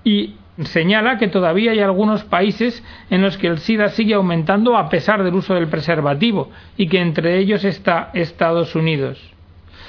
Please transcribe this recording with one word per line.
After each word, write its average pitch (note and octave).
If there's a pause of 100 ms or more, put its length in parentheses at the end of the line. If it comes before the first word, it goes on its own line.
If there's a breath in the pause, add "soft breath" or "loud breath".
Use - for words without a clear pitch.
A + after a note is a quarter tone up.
y G#3 (280)
señala G#3+
que A3
todavía F#3
hay G#3+
algunos G#3
países G#3 (240 loud breath)
en F#3
los G3
que E3+
el E3+
sida G#3
sigue G#3+
aumentando G3
a D#3
pesar G3
del F3
uso F#3+
del E3+
preservativo D#3 (260 loud breath)
y F#3+
que F3+
entre E3+
ellos G3
está E3+
Estados E3+
Unidos. D3 (560 loud breath)